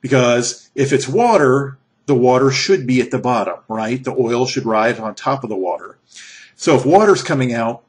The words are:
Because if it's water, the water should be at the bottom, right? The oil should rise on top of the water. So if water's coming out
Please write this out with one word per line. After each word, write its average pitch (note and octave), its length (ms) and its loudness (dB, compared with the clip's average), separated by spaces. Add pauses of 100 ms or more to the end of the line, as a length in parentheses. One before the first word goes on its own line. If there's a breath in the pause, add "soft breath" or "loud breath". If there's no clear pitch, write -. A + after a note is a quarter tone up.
Because B2 720 0
if C3+ 160 0
it's C3 160 0
water, C#3+ 680 2 (280)
the C#3+ 80 0
water B2+ 380 4
should E3 340 0
be B2+ 140 2
at A#2+ 120 -2
the C3 60 -4
bottom, G#2+ 420 -2 (100)
right? A2 340 -4
The B2+ 100 -6
oil A#2+ 320 0
should B2 200 -6
rise A2 340 0
on A2 160 -10
top C3+ 280 -4
of A#2 60 -10
the G#2+ 60 -6
water. F#2 420 -8 (580 loud breath)
So D3+ 200 2
if C3+ 100 2
water's G3 380 4
coming B2+ 300 -2
out A#2 360 -4